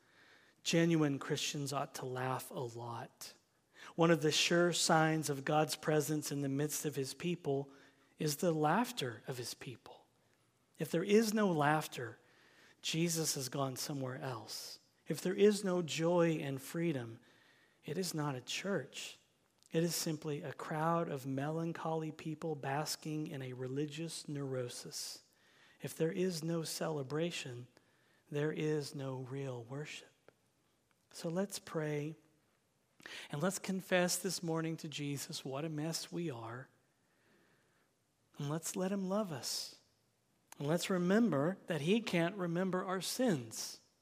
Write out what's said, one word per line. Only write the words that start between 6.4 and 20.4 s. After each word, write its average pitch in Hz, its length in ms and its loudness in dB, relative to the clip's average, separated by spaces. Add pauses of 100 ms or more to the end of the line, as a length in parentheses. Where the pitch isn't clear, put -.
the 139 80 0
midst 143 360 -2
of 143 100 -2
his 135 180 -2
people 143 580 -2 (460)
is 151 200 0
the 180 140 4
laughter 151 760 2
of 135 100 -6
his 120 160 -6
people. - 520 -14 (720)
If 156 140 -4
there 170 120 2
is 208 300 6
no 208 180 6
laughter, 147 680 2 (600)
Jesus 160 540 0
has 131 140 -4
gone 135 260 0
somewhere 131 460 -4
else. 120 580 -8 (280)
If 160 140 -4
there 185 140 0
is 202 280 6
no 180 200 2
joy 165 580 4
and 139 200 -4
freedom, 131 580 -2 (640)
it 147 120 -4
is 175 160 -2
not 147 220 -2
a 123 60 -6
church. - 800 -4 (520)
It 165 120 4
is 170 120 0
simply 151 460 -2